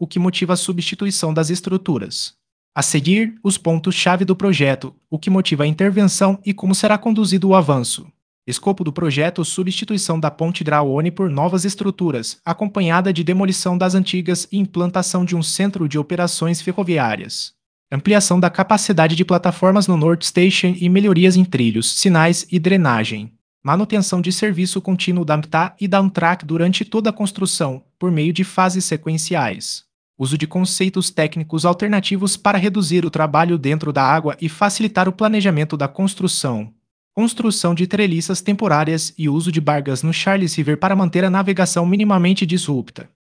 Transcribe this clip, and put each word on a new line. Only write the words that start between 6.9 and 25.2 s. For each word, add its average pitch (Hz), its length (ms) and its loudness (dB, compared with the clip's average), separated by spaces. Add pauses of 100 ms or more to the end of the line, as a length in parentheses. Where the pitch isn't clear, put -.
conduzido 196 520 2
o 190 40 6
avanço. 143 540 0 (360)
Escopo 190 380 -2
do 156 100 -4
projeto: 160 520 0
substituição 185 760 -4
da 156 100 0
ponte 165 360 -4
Draw 147 260 2
One 156 220 0
por 185 180 -2
novas 165 340 0
estruturas, 185 800 -4
acompanhada 185 680 0
de 165 100 -2
demolição 185 560 0
das 185 160 0
antigas 180 560 0
e 190 80 -2
implantação 180 640 -2
de 180 120 -2
um 165 80 -2
centro 190 440 -2
de 143 80 -4
operações 170 640 -2
ferroviárias. 143 920 -4 (400)
Ampliação 180 480 2
da 180 100 2
capacidade 180 640 2
de 175 100 2
plataformas 185 640 2
no 185 100 2
North 165 280 2
Station 185 520 2
e 175 120 0
melhorias 185 480 6
em 185 80 6
trilhos, 117 480 0
sinais 170 580 4
e 180 80 0
drenagem. 117 720 0 (320)
Manutenção 190 580 0
de 180 120 -2
serviço 185 480 -2
contínuo 180 440 -2